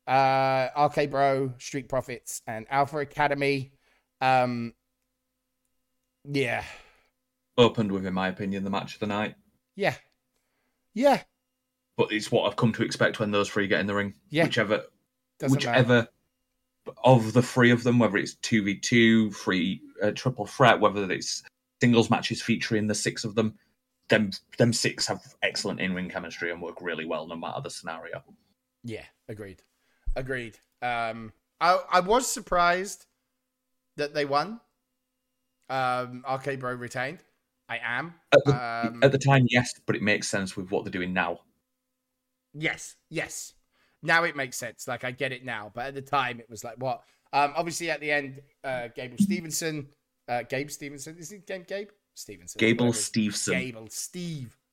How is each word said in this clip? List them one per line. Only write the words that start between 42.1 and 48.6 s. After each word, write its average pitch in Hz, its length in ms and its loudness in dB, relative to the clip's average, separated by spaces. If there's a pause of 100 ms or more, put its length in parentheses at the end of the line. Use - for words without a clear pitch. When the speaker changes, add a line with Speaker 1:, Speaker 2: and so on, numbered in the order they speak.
Speaker 1:
Yes, - 420 -6 (140)
yes. - 440 -8 (480)
Now 165 220 4
it 156 120 -4
makes 135 200 -6
sense. - 320 -12
Like, 123 160 -6
I 127 60 -6
get 131 220 -6
it 127 120 -12
now, 107 300 -10
but 120 120 -8
at 139 80 -10
the 135 80 -10
time, 127 380 -2
it - 80 -20
was 113 160 -16
like, 117 140 -12
"What?" 127 240 -4 (300)
Um, 143 240 4
obviously, 170 340 -4
at 147 100 -4
the 147 120 -4
end, 139 280 -2 (240)